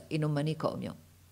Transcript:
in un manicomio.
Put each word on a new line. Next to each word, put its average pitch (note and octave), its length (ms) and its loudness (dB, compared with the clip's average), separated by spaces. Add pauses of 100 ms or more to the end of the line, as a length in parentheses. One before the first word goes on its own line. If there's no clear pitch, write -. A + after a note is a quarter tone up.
in D#3 140 2
un D3+ 80 2
manicomio. D3+ 640 0 (360)